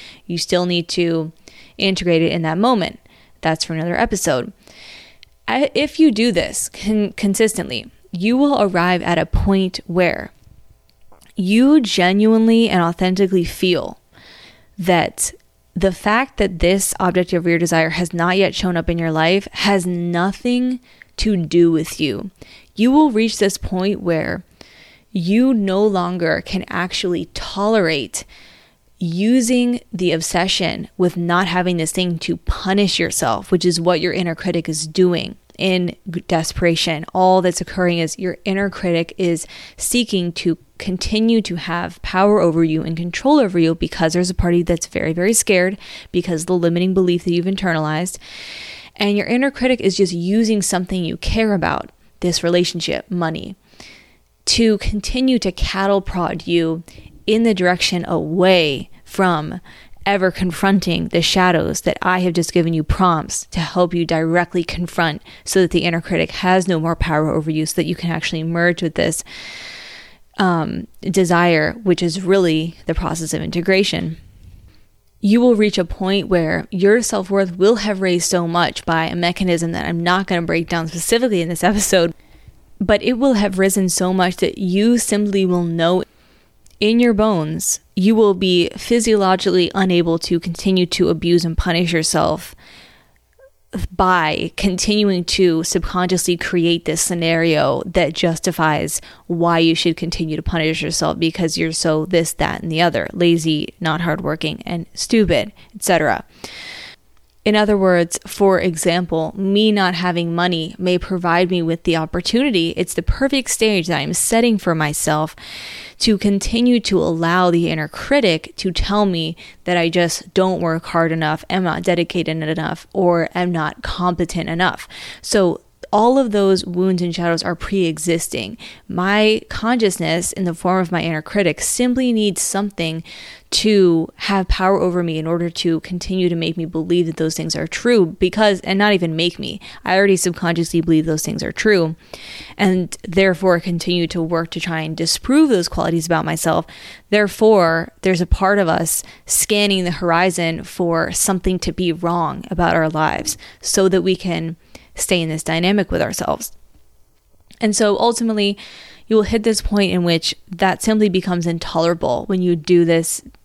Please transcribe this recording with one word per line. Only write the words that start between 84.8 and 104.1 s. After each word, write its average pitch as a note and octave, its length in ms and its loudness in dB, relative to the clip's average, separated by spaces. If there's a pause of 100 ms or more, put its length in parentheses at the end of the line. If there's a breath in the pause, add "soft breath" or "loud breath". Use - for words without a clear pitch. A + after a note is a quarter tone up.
simply G3+ 480 0
will F3+ 200 0
know E3+ 380 0 (800 soft breath)
in A3+ 200 4
your A#3+ 140 4
bones, F3+ 640 0 (160)
you G3 180 4
will G#3 200 4
be F3+ 420 2
physiologically F#3+ 960 2
unable F3 440 2
to E3+ 200 -2
continue F3+ 480 0
to E3+ 220 0
abuse E3+ 360 2
and E3 140 -4
punish F3 340 0
yourself D#3+ 600 -2 (1400 loud breath)
by F3 640 0
continuing G3 680 0
to E3 380 2
subconsciously F3+ 720 -2
create E3+ 500 0
this D#3 160 -2
scenario E3 840 0
that E3 300 0
justifies E3 840 0 (260 loud breath)
why E3+ 320 0
you E3 160 4
should E3 220 0
continue D#3+ 400 -6
to - 60 -6
punish D#3+ 380 -2
yourself D#3 380 -2
because E3 400 -2
you're D#3+ 140 -2
so D#3 340 0
this, E3+ 260 0
that, - 300 -4
and D#3+ 100 -6
the D#3+ 80 -2
other, E3 320 0
lazy, E3 640 0
not D#3+ 220 -2
hardworking, D#3 640 -4